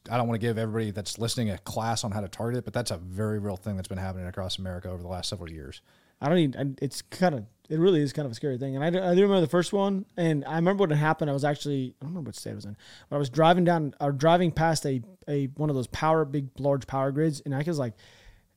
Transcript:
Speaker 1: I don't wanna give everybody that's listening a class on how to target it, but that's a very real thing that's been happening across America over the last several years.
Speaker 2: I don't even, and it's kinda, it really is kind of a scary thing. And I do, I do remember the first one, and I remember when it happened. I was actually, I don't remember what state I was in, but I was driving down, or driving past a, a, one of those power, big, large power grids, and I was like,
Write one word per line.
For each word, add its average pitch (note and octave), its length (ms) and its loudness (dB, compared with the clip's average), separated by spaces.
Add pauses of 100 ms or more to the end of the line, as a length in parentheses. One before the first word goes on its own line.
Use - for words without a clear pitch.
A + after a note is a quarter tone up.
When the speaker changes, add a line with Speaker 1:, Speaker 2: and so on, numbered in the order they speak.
(100)
Speaker 1:
I A#2 80 0
don't A#2+ 100 0
wanna A#2 100 0
give A2+ 200 0
everybody A2+ 340 -2
that's G2 260 -8
listening A2 320 -2
a F#2+ 80 -4
class A2+ 460 -4
on G#2+ 80 -4
how G#2+ 80 -4
to G2 80 -6
target A#2 300 -4
it, A2+ 60 -6
but - 100 -8
that's A#2+ 180 -4
a F2+ 60 -4
very G2+ 420 -4
real G2+ 160 -4
thing G2+ 200 -6
that's F#2 120 -8
been F#2+ 100 -6
happening F#2 280 -6
across F#2 320 -6
America F#2 320 -8
over F2 120 -8
the F2 60 -10
last F2+ 220 -6
several F2 200 -8
years. D2+ 300 -12 (400)
Speaker 2:
I C3+ 80 -2
don't F3+ 100 4
even, C#3 220 2
and C#3 220 -4
it's - 200 -6
kinda, D3 440 -2 (220)
it D#3 100 -2
really F3 220 4
is C#3 120 0
kind D3 140 -4
of A#2+ 60 -6
a - 20 -10
scary C3 240 -4
thing. C3+ 180 -4
And C#3 80 -2
I E3+ 60 2
do, F#3 120 0
I F3 120 2
do F#3 80 6
remember G3 180 6
the D#3+ 80 4
first F3 240 2
one, G3 320 0 (120)
and D#3+ 280 2
I D3+ 120 -6
remember F#3+ 260 2
when E3 100 4
it D3 40 4
happened. D3+ 340 2
I - 20 2
was C#3 120 0
actually, C#3+ 560 -2
I C3 40 -12
don't D3+ 60 -8
remember E3+ 180 -8
what G#2 80 -12
state - 160 -10
I - 40 -8
was G2+ 100 -12
in, G#2 100 -10 (320)
but C#3+ 80 -4
I - 20 0
was C#3 120 -2
driving E3 340 6
down, D#3+ 360 2
or C#3+ 120 0
driving E3 400 6
past D#3+ 340 2
a, C3+ 160 0 (240)
a, C#3+ 200 0 (100)
one D3+ 140 0
of C#3 40 0
those B2+ 140 -2
power, D#3+ 360 2
big, C#3 340 -4
large C#3 280 0
power C3+ 240 0
grids, D3+ 300 0
and C#3+ 140 -4
I C#3 120 0
was E3 120 0
like, A#2+ 160 -2 (640)